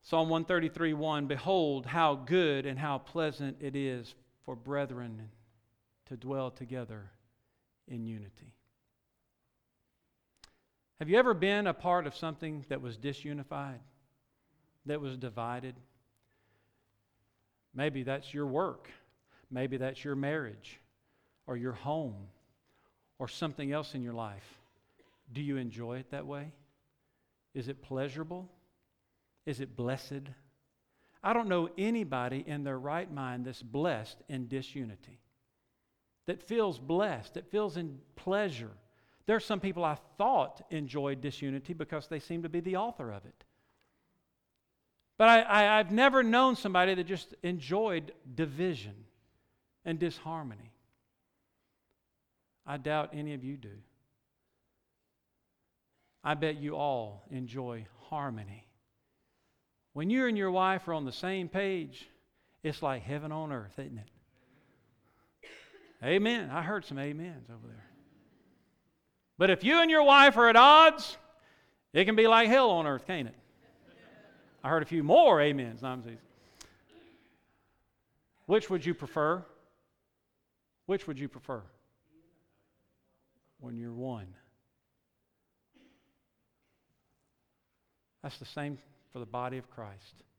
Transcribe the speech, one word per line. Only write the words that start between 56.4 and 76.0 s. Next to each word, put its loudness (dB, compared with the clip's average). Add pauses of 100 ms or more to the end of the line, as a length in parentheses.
you -6
all -4
enjoy -10 (240)
harmony. -10 (1300)
When -4
you 2
and 0
your 0
wife 2
are -4
on -4
the -6
same -6
page, -6 (560)
it's -6
like -2
heaven -8
on -8
earth, -10
isn't -12
it? -16 (1900)
Amen. 0
I -4
heard -6
some -10
amens -10
over -18
there. -20 (1500)
But 6
if 4
you 6
and 6
your 8
wife 12
are 8
at 8
odds, 10 (760)
it 6
can 2
be 8
like 8
hell 6
on 2
earth, -2
can't -4
it? -14 (1300)
I -4
heard 2
a -8
few 0
more 10
amens. 0
No, -8
I'm -8